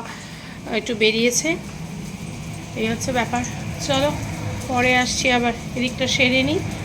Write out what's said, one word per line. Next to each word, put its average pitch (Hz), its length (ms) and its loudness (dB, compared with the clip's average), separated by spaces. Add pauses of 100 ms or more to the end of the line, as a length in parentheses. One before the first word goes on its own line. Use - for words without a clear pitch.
(800)
একটু 240 140 -2 (100)
বেরিয়েছে, 226 460 4 (1300)
এই 220 120 0
হচ্ছে 226 260 -2
ব্যাপার। 240 240 0 (460)
চলো, 277 200 4 (640)
পরে 254 220 4 (100)
আসছি - 240 0 (120)
আবার, 240 160 2 (220)
এদিকটা 254 380 0
সেরে 262 340 6
নিই। 330 100 2 (260)